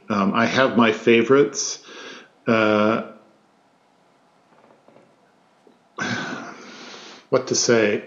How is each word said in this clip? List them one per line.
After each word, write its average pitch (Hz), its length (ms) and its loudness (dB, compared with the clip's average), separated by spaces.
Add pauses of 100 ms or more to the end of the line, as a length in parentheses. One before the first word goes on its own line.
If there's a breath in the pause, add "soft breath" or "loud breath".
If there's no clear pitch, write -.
Um, 101 260 0
I 117 100 2
have 117 320 0
my 113 140 4
favorites. - 880 2 (640 loud breath)
Uh, 107 560 2 (3000)
<sighs> - 60 -6 (1300 loud breath)
what 131 180 -2
to 120 80 -4
say? 113 520 2